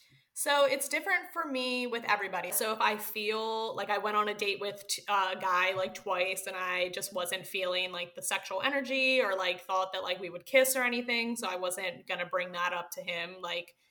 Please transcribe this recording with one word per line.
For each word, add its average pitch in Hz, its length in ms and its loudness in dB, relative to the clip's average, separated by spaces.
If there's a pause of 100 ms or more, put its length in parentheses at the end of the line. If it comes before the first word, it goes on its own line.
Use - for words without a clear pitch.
(340)
So 285 320 4
it's 277 220 2
different 359 460 0
for 339 100 -2
me 254 420 -2
with 233 220 -4
everybody. 190 440 0
So 220 200 2
if 220 80 -2
I 214 160 2
feel 220 800 -2
like 202 140 -4
I 202 80 2
went 208 180 0
on 208 140 4
a 208 40 0
date 202 280 0
with 202 260 -6
t-, - 200 -4
uh, 190 280 4
a 202 40 -8
guy, 185 340 4
like, 190 200 -2
twice 185 540 -2
and 190 80 -6
I 180 340 0
just 190 240 -6
wasn't 180 320 -2
feeling, 180 460 0
like, 175 240 -8
the 180 60 -14
sexual 190 400 -2
energy 262 600 2
or, 196 140 2
like, 180 300 0
thought 190 260 2
that, 190 120 -4
like, 180 180 -2
we 180 80 -6
would 175 160 -10
kiss 262 320 6
or 254 60 2
anything, 240 520 0
so 226 140 -2
I 180 80 -2
wasn't 180 500 -4
gonna 175 180 -2
bring 180 280 -2
that 175 180 0
up 175 200 -4
to 185 100 -8
him, 175 400 -6
like, 175 340 -6 (160)